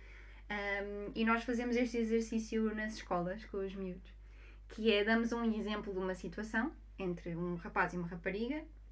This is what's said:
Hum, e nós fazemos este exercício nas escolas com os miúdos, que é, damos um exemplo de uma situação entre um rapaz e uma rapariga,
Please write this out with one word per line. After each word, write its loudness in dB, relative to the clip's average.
Hum, -2
e 2
nós 4
fazemos 2
este 4
exercício 2
nas -2
escolas -2
com -6
os -4
miúdos, -6
que 4
é, 8
damos 4
um 0
exemplo -2
de 0
uma 0
situação 0
entre -2
um 0
rapaz 2
e -2
uma -2
rapariga, -2